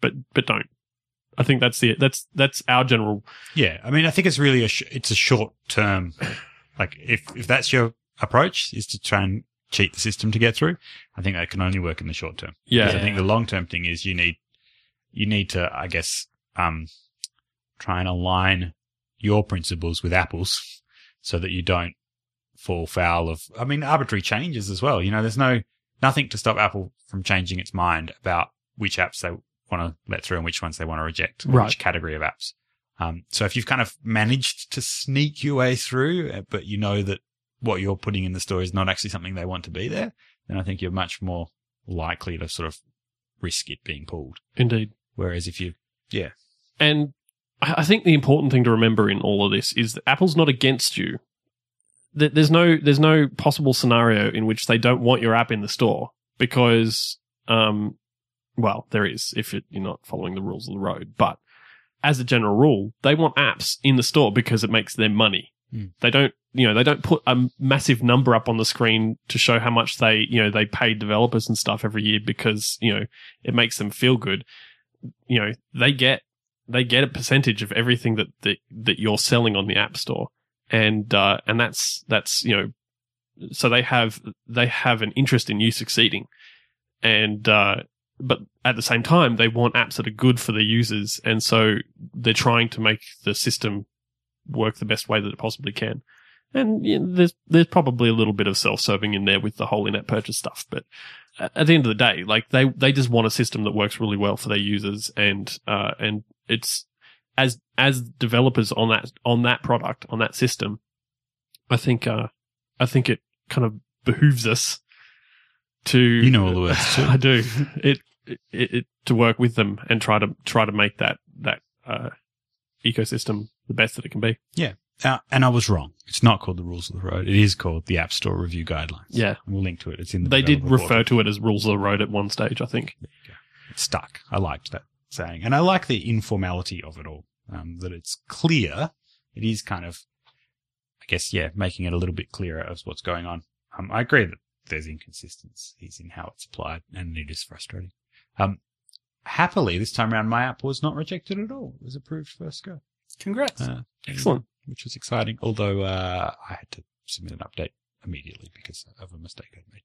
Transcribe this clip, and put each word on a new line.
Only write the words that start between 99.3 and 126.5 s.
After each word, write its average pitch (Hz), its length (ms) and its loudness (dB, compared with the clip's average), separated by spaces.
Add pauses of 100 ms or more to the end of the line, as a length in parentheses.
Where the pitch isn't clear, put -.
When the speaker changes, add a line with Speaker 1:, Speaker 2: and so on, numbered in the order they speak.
Speaker 1:
with 107 160 -4
the 101 100 -4
whole 104 200 0
in-app 104 200 -4
purchase - 320 -2
stuff. - 320 -8
But - 140 -8 (540)
a-, - 200 -4
at 156 80 4
the 160 80 8
end 151 100 6
of 120 60 2
the 110 40 0
day, 101 300 2
like, 107 260 2
they, 135 200 4
they 135 220 2
just 135 180 2
want 117 160 4
a 110 40 2
system 110 340 -2
that 101 100 -2
works 104 260 -2
really 104 160 -2
well 101 220 0
for - 100 -10
their 107 80 0
users 101 600 -4
and, 98 500 0
uh, 104 320 -2
and 107 260 -4 (240)
it's - 380 -4 (500)
as, 131 240 0 (160)
as 131 260 2
developers 120 720 0
on 113 180 0
that, - 220 0 (120)
on 120 180 2
that 120 200 2
product, - 460 -4
on 113 100 -6
that 110 160 -2
system, 110 460 -2 (880)
I 123 60 2
think, 120 300 0
uh, 113 220 -4 (520)
I 127 60 2
think 123 220 2
it 120 120 0 (280)
kind 127 160 0
of 110 100 -2 (300)
behooves 123 420 4
us - 340 -2 (1080)
to 135 140 4
Speaker 2:
You 120 300 6
know 107 160 6
all 92 80 2
the 90 60 0
words - 340 0
too. 131 80 2
Speaker 1:
<laughs> - 60 2
I 127 80 6
do. 131 260 6 (340)
It, 139 220 2 (280)
it, - 140 -14 (100)
it, 123 360 -4 (180)
to 123 100 2
work 117 240 4
with 117 160 4
them 101 340 0
and 113 140 2
try 107 160 4
to, 104 160 -2 (100)
try 113 200 2
to 107 80 -4
make 104 260 0
that, 107 200 -2 (220)
that, - 200 -4 (260)
uh, 120 240 -8 (720)
ecosystem 113 640 -4 (200)
the 113 60 -6
best 110 220 -2
that - 80 -14
it - 60 -12
can - 100 -8
be. 110 180 -2 (160)
Speaker 2:
Yeah. 143 180 -2 (320)
Uh, 131 140 2 (120)
and 131 140 4
I 127 40 6
was 120 200 2
wrong. 80 240 0 (140)
It's - 160 -4
not 113 180 6
called 90 160 -6